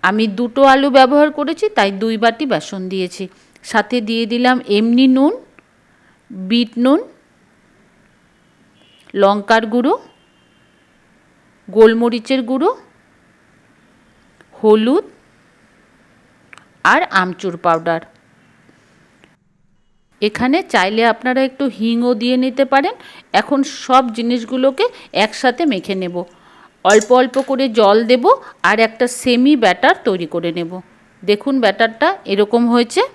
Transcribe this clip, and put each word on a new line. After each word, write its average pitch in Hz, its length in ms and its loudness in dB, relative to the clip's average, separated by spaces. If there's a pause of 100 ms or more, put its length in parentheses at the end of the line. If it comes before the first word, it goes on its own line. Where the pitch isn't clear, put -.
আমি 214 140 0 (160)
দুটো 247 220 -2 (120)
আলু 277 240 2
ব্যবহার 294 400 4
করেছি 320 280 -4 (120)
তাই 202 120 2 (120)
দুই 226 220 -2
বাটি 233 220 0
বেসন 196 440 -6
দিয়েছি। 185 340 -8 (400)
সাথে 220 340 -2 (120)
দিয়ে 233 220 -2
দিলাম 247 240 0 (220)
এমনি 233 280 2 (100)
নুন, 285 180 2 (1160)
বিট 233 220 -4 (120)
নুন, 285 160 2 (2250)
লঙ্কার 208 420 2 (100)
গুঁড়ো, 247 200 0 (1800)
গোলমরিচের 226 800 2
গুঁড়ো, 269 200 0 (1900)
হলুদ 220 480 2 (1800)
আর 254 180 2 (200)
আমচুর 185 320 -8 (100)
পাউডার। 165 380 -2 (2250)
এখানে 226 360 -2 (160)
চাইলে 208 280 0 (120)
আপনারা 254 360 -2
একটু 269 160 -6 (120)
হিংও 233 340 -2 (100)
দিয়ে 247 160 -2
নিতে 262 280 -2
পারেন। 285 300 0 (440)
এখন 277 200 -2 (260)
সব 262 180 4 (140)
জিনিসগুলোকে 254 680 -2 (400)
একসাথে 247 400 -2
মেখে 196 300 -4
নেব। 180 200 -6 (720)
অল্প 214 260 4
অল্প 254 240 2 (140)
করে 269 160 0 (140)
জল 208 180 4 (140)
দেব 254 140 2 (440)
আর 214 80 2 (100)
একটা 220 180 -4 (140)
সেমি 254 340 2 (100)
ব্যাটার 269 320 2 (120)
তৈরি 180 260 -4
করে 170 240 -4
নেব। 170 140 -8 (520)
দেখুন 208 300 -2 (100)
ব্যাটারটা 220 440 0 (180)
এরকম 208 380 0 (100)
হয়েছে। 240 280 0 (140)